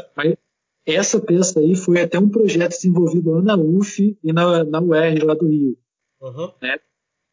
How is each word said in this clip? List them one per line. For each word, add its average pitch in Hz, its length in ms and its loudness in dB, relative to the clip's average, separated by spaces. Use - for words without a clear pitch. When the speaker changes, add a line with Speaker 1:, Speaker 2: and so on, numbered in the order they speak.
Speaker 1:
Aí, 156 220 0
essa 185 340 0
peça 175 400 0
aí 165 160 2
foi 175 260 0
até 170 160 -2
um 202 120 4
projeto 175 420 0
desenvolvido 165 600 0
lá 165 100 0
na 208 160 2
uf 196 680 0
e 160 100 -2
na, 170 300 2
na 151 160 -4
U 170 160 0
R 156 280 2
lá 156 100 2
do 160 140 0
Rio. 143 300 0
Speaker 2:
Uhum. 135 320 -12
Speaker 1:
Né? 131 180 -6